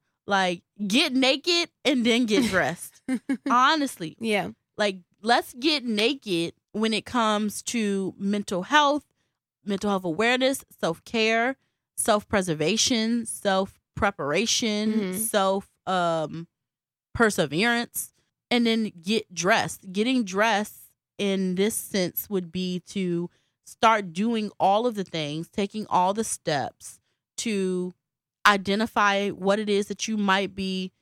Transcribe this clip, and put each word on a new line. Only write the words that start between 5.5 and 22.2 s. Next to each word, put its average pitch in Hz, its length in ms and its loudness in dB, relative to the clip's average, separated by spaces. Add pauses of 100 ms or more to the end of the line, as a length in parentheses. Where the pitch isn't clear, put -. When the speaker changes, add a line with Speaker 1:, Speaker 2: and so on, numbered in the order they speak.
Speaker 1:
get 269 300 0
naked 214 680 0 (180)
when 220 220 0
it 202 100 -2
comes 214 580 0
to 202 560 -2
mental 196 460 -2
health, 294 400 2 (600)
mental 202 260 -2
health 190 140 -2
awareness, 247 600 2 (160)
self-care, 226 760 0 (400)
self-preservation, 214 1300 0
self-preparation, 202 1700 -2
Speaker 2:
Mm-hmm. 202 260 0
Speaker 1:
self, 196 500 0 (180)
um, 165 600 -2 (680)
perseverance, 214 960 0 (380)
and 240 160 2
then 226 260 0 (100)
get 202 320 -2
dressed. 185 580 0
Getting 240 320 2
dressed 208 640 -2 (280)
in 190 380 0
this 202 180 2
sense - 560 -4